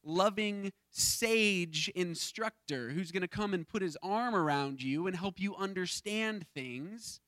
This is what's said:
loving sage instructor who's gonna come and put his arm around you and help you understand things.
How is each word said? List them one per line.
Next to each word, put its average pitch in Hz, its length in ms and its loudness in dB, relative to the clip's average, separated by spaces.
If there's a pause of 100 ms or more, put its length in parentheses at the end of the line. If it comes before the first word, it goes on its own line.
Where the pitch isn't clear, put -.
loving 196 680 2 (160)
sage 196 1040 2
instructor 165 920 -4
who's 165 220 -2
gonna 180 160 0
come 208 260 0
and 170 140 -2
put 214 140 -2
his 165 220 -2
arm 214 320 0
around 143 460 2
you 143 260 0
and 185 80 -2
help 185 240 -4
you 196 160 -2
understand 196 1000 -2
things. 143 760 -8